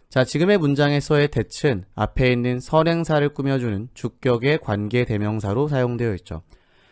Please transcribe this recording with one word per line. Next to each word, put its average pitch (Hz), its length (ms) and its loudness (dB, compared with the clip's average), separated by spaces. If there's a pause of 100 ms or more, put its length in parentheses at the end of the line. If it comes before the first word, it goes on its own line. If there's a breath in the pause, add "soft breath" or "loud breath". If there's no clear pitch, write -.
자, - 140 2
지금의 185 340 2
문장에서의 143 680 2
that은 113 560 -2 (100)
앞에 123 380 0
있는 123 280 0
선행사를 160 680 2
꾸며주는 127 640 -2
주격의 127 680 -2
관계대명사로 107 1080 -2
사용되어 123 480 -2
있죠. 82 260 -10 (500 soft breath)